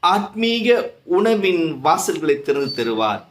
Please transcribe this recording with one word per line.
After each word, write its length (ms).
ஆத்மீக 640
உணவின் 520
வாசல்களை 600
திறந்து 340
தருவார். 560